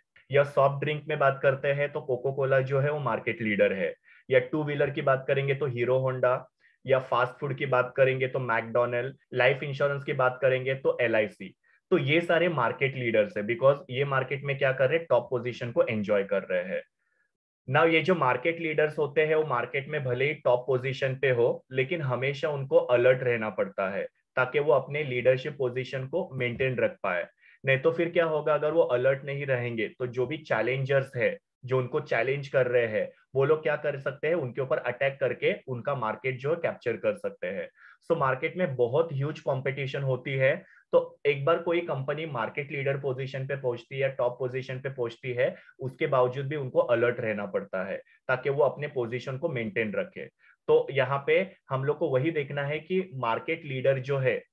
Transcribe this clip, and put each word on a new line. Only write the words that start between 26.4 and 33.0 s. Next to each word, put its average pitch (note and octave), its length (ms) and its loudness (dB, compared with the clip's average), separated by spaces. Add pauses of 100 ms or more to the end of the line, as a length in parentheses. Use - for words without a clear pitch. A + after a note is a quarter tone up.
रख A2 260 0
पाए। F2 240 -2 (400)
नहीं C3+ 120 4
तो D#3+ 140 2
फिर E3 180 0
क्या E3+ 140 2
होगा, D3+ 300 0
अगर D3+ 180 0
वो E3 100 6
alert C3+ 420 2
नहीं C#3 220 -6
रहेंगे A#2+ 420 -2
तो - 180 -8
जो B2 200 -2
भी D3+ 100 -6
challengers C3 800 0
है G2+ 220 0 (260)
जो B2+ 140 0
उनको B2+ 220 -2
challenge C3+ 480 -2
कर B2+ 180 4
रहे A#2+ 200 4
हैं G#2 260 -2 (220)